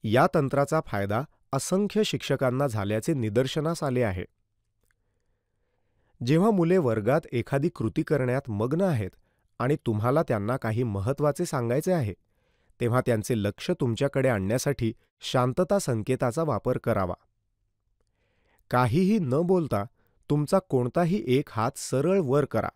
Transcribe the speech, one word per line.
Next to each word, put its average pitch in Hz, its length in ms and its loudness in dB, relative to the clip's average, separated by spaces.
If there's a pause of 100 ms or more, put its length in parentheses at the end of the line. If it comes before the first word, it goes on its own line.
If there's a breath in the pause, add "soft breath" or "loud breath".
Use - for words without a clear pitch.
या 120 300 4
तंत्राचा 143 520 2
फायदा 104 360 -2 (300)
असंख्य 196 520 0
शिक्षकांना 131 600 0
झाल्याचे 110 480 -2
निदर्शनास 131 680 0
आले 127 200 0
आहे. 92 220 -2 (2000)
जेव्हा 170 240 4
मुले 180 280 4
वर्गात 120 420 2 (120)
एखादी 139 360 -2
कृती 156 340 -2
करण्यात 131 480 -2
मग्न 123 300 -2
आहेत 131 300 0 (480)
आणि 135 180 0 (100)
तुम्हाला 120 360 2
त्यांना 113 340 -2
काही 113 260 -2
महत्त्वाचे 123 640 -2
सांगायचे 131 460 -2
आहे, 117 220 -2 (680)
तेव्हा 123 200 2
त्यांचे 113 420 0
लक्ष 101 280 -4 (100)
तुमच्याकडे 131 480 0
आणण्यासाठी 113 640 0 (280)
शांतता 143 580 0
संकेताचा 123 640 -2
वापर 127 360 -2
करावा. 98 360 -2 (1600)
काहीही 175 480 2
न 147 120 -2
बोलता 156 540 0 (460)
तुमचा 147 280 2
कोणताही 165 680 0
एक 131 260 2
हात 117 240 0
सरळ 165 440 0
वर 139 240 2
करा. 110 320 -2